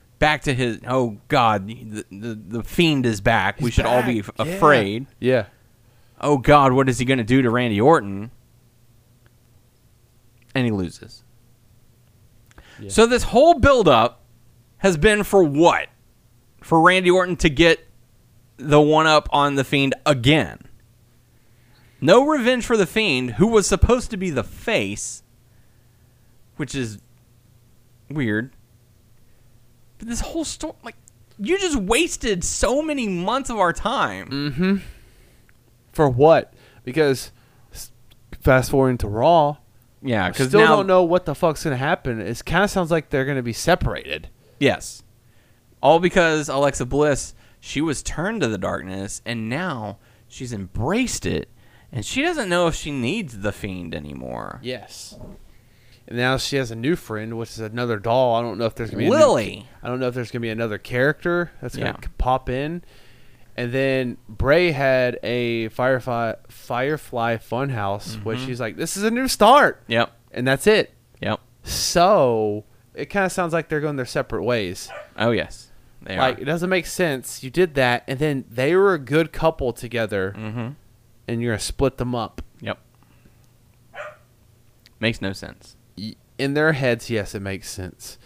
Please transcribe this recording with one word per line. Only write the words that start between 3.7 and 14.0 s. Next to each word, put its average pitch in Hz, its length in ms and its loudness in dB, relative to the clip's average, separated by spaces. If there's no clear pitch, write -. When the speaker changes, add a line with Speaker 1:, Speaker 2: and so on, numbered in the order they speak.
Speaker 1:
should 139 100 2
all 120 180 2
be 117 180 -2
Speaker 2:
back. - 180 -14
Speaker 1:
f-, 110 80 -2
Speaker 2:
Yeah. 165 60 -6
Speaker 1:
afraid." 131 520 2
Speaker 2:
Yeah. 120 260 2
Speaker 1:
"Oh, 147 180 2
God, 139 360 6
what 131 160 4
is 120 100 -2
he 127 60 -2
gonna 127 180 0
do 127 180 4
to 123 80 2
Randy 117 300 0
Orton?" 110 520 2
And 127 120 2
he 117 60 2
loses. 92 520 -6
Speaker 2:
Yeah. 101 80 -14
Speaker 1:
So 214 160 6
this 240 180 2
whole 302 360 6
build-up 202 640 4